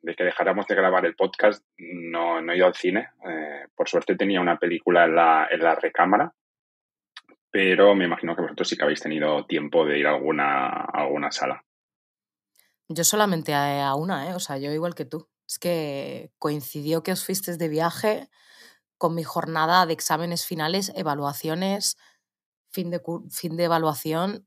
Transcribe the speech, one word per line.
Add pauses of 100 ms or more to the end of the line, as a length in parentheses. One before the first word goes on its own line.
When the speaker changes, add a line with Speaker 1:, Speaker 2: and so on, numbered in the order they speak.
Speaker 1:
de
que
dejáramos
de
grabar
el
podcast (140)
no,
no
he
ido
al
cine. (180)
Eh,
por
suerte
tenía
una
película
en
la,
en
la
recámara, (1160)
pero
me
imagino
que
vosotros
sí
que
habéis
tenido
tiempo
de
ir
a
alguna,
a
alguna
sala. (1200)
Speaker 2:
Yo
solamente
a,
a
una,
¿eh?
O
sea,
yo
igual
que
tú. (200)
Es
que
coincidió
que
os
fuisteis
de
viaje (680)
con
mi
jornada
de
exámenes
finales,
evaluaciones, (760)
fin
de
cu-,
fin
de
evaluación.